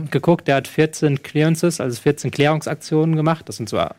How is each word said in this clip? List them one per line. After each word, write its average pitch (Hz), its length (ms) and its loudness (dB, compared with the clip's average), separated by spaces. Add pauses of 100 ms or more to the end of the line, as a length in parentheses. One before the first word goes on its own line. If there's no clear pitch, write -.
geguckt. 165 380 0
Der 139 80 4
hat 131 120 0
vierzehn 156 540 0
Clearances, 160 580 0
also 123 220 -4
vierzehn 147 300 0
Klärungsaktionen 156 840 0
gemacht. 156 320 0
Das - 100 -12
sind 110 120 -8
so, 110 80 -2 (220)